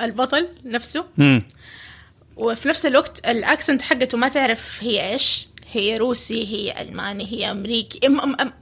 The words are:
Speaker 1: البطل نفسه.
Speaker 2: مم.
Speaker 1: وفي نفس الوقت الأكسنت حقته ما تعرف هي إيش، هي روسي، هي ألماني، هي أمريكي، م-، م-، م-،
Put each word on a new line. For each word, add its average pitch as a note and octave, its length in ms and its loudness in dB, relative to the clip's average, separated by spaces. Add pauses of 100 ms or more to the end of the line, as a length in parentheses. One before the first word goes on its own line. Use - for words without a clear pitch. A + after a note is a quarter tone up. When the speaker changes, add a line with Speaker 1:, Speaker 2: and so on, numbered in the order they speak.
Speaker 1:
البطل B3+ 460 0 (180)
نفسه. A#3+ 400 -4 (120)
Speaker 2:
مم. C#3 260 6 (920)
Speaker 1:
وفي A3+ 320 -4
نفس D#4 180 0
الوقت C#4 420 2
الأكسنت C4 540 2
حقته B3+ 360 0
ما A#3+ 100 2
تعرف C4 540 0
هي G3+ 300 -2
إيش، - 360 2 (240)
هي G#3+ 260 0
روسي، A3+ 500 0
هي G3+ 340 -6
ألماني، G3 500 -8
هي G#3 200 -4
أمريكي، A3 560 -2
م-، C#4 40 6
م-، C#4 200 2
م-، B3+ 200 -2 (100)